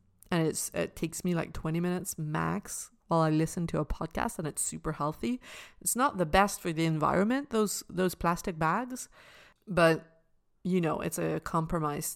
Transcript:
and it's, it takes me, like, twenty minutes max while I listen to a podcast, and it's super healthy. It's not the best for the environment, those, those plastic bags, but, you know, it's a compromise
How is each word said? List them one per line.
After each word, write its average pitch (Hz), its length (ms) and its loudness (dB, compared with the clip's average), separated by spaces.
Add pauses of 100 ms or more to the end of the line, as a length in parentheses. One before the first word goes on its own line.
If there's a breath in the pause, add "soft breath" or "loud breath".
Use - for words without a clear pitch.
(300)
and 165 160 2
it's, - 260 -2
it - 220 -2
takes - 300 -6
me, 180 100 0
like, 160 180 -2
twenty 160 280 -2
minutes 180 360 -2
max 160 760 -4 (160)
while 165 140 4
I 156 80 4
listen 160 360 2
to 165 140 -2
a 151 40 0
podcast, - 540 -2
and 170 80 -4
it's - 160 -4
super 160 300 -4
healthy. 156 480 -4 (400 loud breath)
It's - 160 -2
not 254 200 2
the 180 80 2
best 190 360 4
for 170 120 -2
the 160 120 2
environment, 165 640 2
those, 214 400 0
those 180 240 0
plastic 170 420 -2
bags, 214 520 -2 (580 loud breath)
but, 165 380 6 (580)
you 185 180 2
know, 156 200 0
it's 165 180 -4
a 160 220 0
compromise 160 760 -2